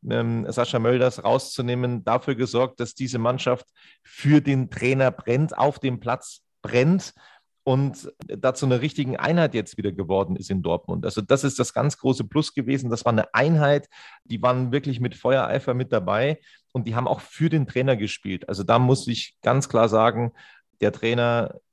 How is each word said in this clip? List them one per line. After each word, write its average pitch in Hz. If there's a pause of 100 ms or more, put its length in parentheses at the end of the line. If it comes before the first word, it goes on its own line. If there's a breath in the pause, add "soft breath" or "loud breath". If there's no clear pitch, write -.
ähm, 117
Sascha 123
Mölders 123
rauszunehmen, 123
dafür 120
gesorgt, 123
dass 120
diese 127
Mannschaft 123 (360 soft breath)
für 147
den 135
Trainer 131
brennt, 139
auf 139
dem 123
Platz 120 (200)
brennt 139 (480 soft breath)
und 135 (160)
da 127
zu -
einer 127
richtigen 135
Einheit 165
jetzt 107
wieder 98
geworden 95
ist 98
in 95
Dortmund. 87
Also -
das 135
ist 139
das 120
ganz 139
große 131
Plus 151
gewesen. 135
Das 117
war 120
eine 110
Einheit, 143 (380 loud breath)
die 113
waren 127
wirklich 139
mit 123
Feuereifer 127
mit 127
dabei 110 (320 soft breath)
und 113
die 113
haben 120
auch -
für -
den 151
Trainer 127
gespielt. 101
Also 98
da 113
muss 127
ich -
ganz 131
klar 113
sagen, 113 (480 loud breath)
der 101
Trainer 120 (120)